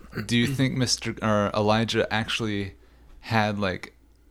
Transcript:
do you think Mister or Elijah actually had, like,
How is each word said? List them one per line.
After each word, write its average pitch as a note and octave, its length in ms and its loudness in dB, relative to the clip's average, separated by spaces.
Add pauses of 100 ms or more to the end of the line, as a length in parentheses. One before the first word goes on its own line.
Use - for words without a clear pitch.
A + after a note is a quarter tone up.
(280)
do A#2+ 100 2
you A#2+ 100 4
think C3+ 300 0
Mister A#2 460 -2
or G#2 320 2
Elijah A2 580 2
actually G#2+ 640 -2 (460)
had, G#2+ 360 0
like, F#2+ 380 -4 (360)